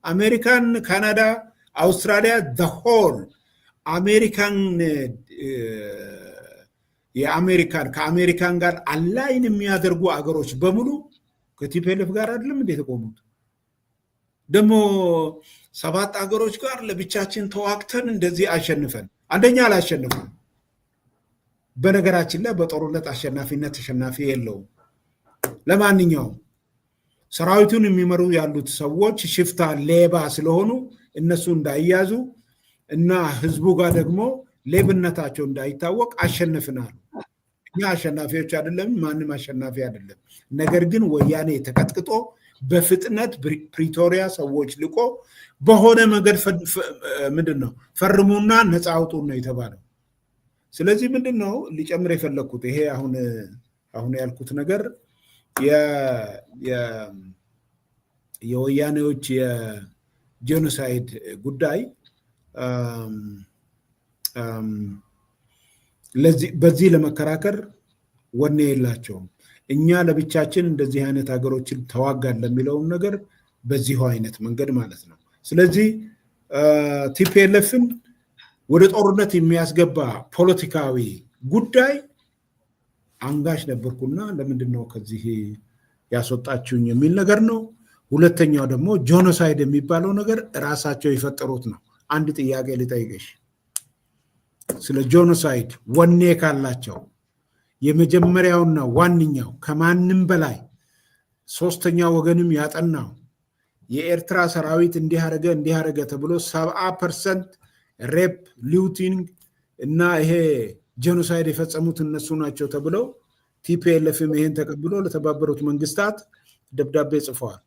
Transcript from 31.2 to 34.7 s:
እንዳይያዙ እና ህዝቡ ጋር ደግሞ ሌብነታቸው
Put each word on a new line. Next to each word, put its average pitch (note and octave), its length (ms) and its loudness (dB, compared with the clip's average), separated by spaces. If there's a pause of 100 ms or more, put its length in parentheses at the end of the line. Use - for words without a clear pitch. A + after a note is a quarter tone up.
እንዳይያዙ E3 600 0 (800)
እና E3 200 2 (240)
ህዝቡ D#3 400 -2
ጋር F3 200 2
ደግሞ E3 260 0 (460)
ሌብነታቸው E3+ 800 0